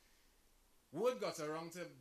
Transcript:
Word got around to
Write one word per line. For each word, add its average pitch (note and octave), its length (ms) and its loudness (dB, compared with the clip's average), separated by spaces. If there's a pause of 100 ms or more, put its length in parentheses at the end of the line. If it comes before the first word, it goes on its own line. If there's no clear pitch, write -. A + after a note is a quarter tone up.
(920)
Word A3+ 260 4
got F3+ 220 0
around D#3+ 320 -2
to E3+ 140 -6 (140)